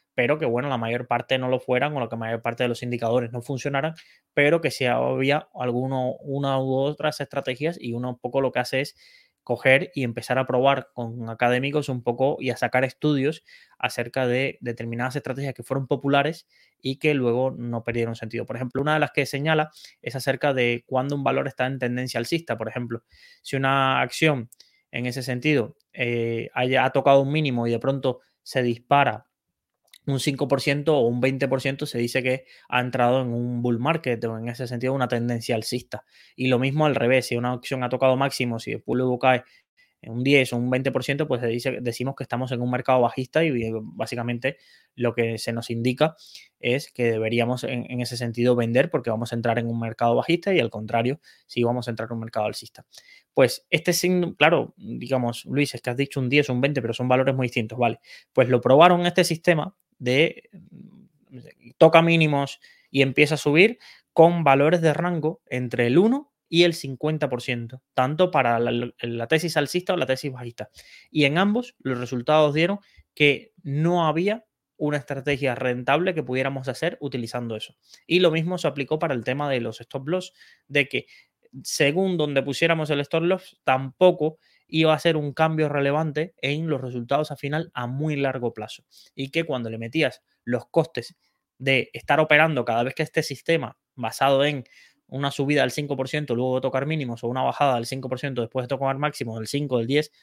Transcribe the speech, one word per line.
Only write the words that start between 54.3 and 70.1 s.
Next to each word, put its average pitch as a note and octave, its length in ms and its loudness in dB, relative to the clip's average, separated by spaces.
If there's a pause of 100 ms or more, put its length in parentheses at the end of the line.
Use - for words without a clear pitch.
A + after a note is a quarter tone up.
claro, D3 400 4
digamos, A#2+ 680 -4
"Luis, C#3 280 0
es B2+ 60 -8
que - 80 -6
has A#2+ 80 -4
dicho C#3 240 -4
un B2+ 80 0
diez C#3 220 4
o - 20 0
un B2 80 0
veinte, C#3 220 0
pero A2+ 100 -4
son B2+ 160 -4
valores C3 260 4
muy C3 120 0
distintos", A#2 320 -4
vale. A#2 220 0 (340)
Pues B2+ 160 4
lo B2 100 4
probaron F3 460 8
este F3 180 2
sistema E3 500 0 (220)
de, C3 560 0
mm, - 880 -20 (400)
toca E3 240 10
mínimos D#3 580 2 (300)
y C3+ 100 0
empieza C#3+ 360 4
a - 20 -6
subir F3+ 400 4 (340)
con E3+ 320 6
valores D3 380 6
de D#3+ 100 4
rango E3 540 -2
entre B2 400 -2
el B2+ 120 4
uno B3 340 2 (160)
y E3+ 160 4
el E3+ 100 2
cincuenta D3 540 -4
por B2 140 -4
ciento, A#2+ 400 -8 (120)
tanto D3+ 360 2
para B2 280 2
la, A#2+ 420 -2
la A#2 260 -6
tesis D#3+ 300 0
alcista F3+ 380 0
o - 20 -2
la C#3+ 100 -2
tesis C3 240 -2